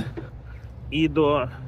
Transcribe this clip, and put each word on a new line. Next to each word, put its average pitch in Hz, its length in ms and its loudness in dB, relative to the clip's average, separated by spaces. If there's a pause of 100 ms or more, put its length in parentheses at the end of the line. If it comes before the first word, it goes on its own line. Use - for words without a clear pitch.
(920)
і 156 180 4
до, 143 400 4 (180)